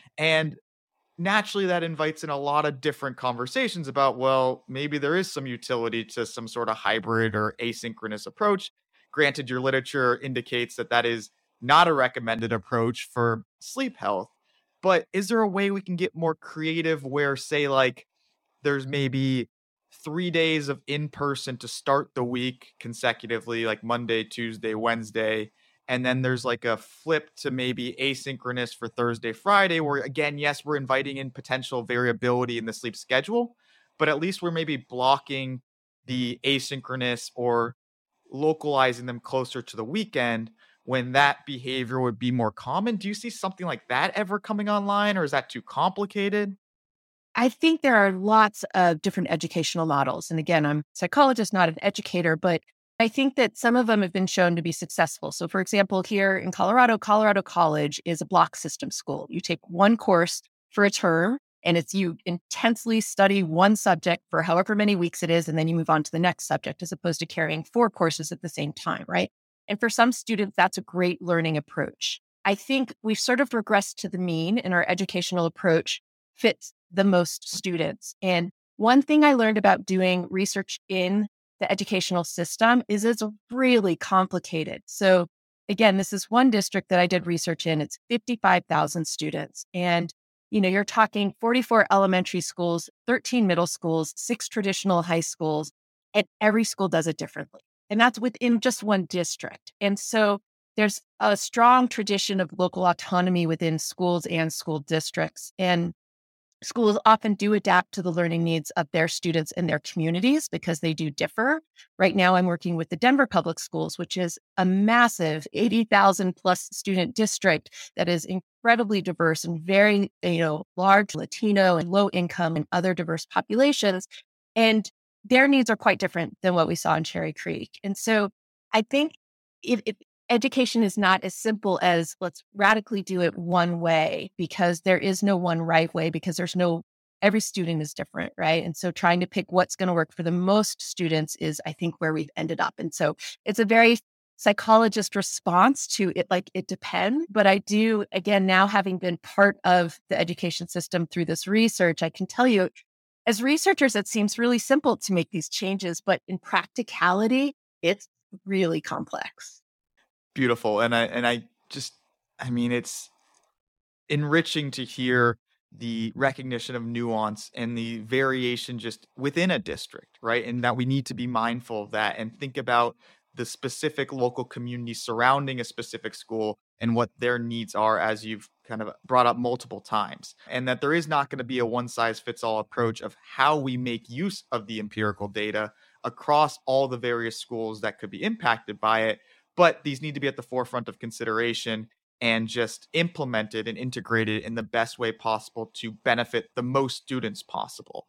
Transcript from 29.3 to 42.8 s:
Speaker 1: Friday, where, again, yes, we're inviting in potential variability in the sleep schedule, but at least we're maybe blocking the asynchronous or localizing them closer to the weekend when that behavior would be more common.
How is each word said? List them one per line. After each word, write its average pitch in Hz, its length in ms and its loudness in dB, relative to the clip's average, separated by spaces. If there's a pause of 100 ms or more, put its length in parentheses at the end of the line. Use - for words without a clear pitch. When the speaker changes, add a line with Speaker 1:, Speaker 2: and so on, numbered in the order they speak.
Speaker 1:
Friday, 196 460 2
where, 143 240 -2
again, 143 360 -4
yes, 147 260 -2
we're 147 120 -4
inviting 135 420 -2
in 135 120 -8
potential 131 540 -6
variability 123 720 0
in 113 80 -6
the 113 60 -6
sleep 110 240 -10
schedule, 220 580 -2 (420)
but 156 120 2
at 151 100 0
least 180 240 -4
we're 175 80 -2
maybe 160 260 -4
blocking 131 840 0 (440)
the 123 380 -4
asynchronous 131 920 -4
or 120 400 0 (560)
localizing 135 720 0
them 120 140 -10
closer 127 420 -6
to - 140 -16
the 110 80 -6
weekend 120 640 -4 (320)
when 127 300 -4
that 143 340 4
behavior 131 540 -4
would 120 180 -2
be 123 140 0
more 120 180 2
common. 196 460 -4